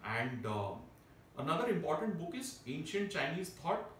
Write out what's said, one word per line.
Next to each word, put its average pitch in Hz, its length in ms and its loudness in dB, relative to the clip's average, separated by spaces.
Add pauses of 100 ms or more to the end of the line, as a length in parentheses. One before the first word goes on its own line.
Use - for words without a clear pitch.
And, 113 420 0
uh, 104 240 0 (680)
another 160 320 2
important 180 500 2
book 170 160 -4
is - 320 -6
Ancient 185 440 0
Chinese 165 400 0
Thought - 500 -2